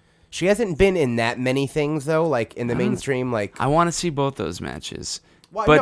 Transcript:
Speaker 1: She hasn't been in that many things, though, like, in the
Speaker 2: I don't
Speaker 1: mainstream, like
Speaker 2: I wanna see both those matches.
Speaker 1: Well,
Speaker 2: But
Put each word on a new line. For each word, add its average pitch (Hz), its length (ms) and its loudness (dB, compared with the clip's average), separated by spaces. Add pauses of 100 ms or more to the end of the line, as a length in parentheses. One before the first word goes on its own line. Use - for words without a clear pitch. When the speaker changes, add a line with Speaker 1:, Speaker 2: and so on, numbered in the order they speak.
(280)
Speaker 1:
She - 180 -6
hasn't 196 300 0
been 190 200 4
in 127 200 2
that 117 220 0
many 131 300 0
things, 151 360 -2
though, 160 220 0
like, 123 280 -2
in 120 120 -4
the 120 80 -2
Speaker 2:
I 117 40 0
don't 123 100 0
Speaker 1:
mainstream, 127 440 -2
like 104 280 -2
Speaker 2:
I 123 80 0
wanna 165 240 2
see 175 180 -4
both 139 260 -2
those 87 240 -6
matches. - 600 -10 (320)
Speaker 1:
Well, 208 140 -6
Speaker 2:
But 151 160 8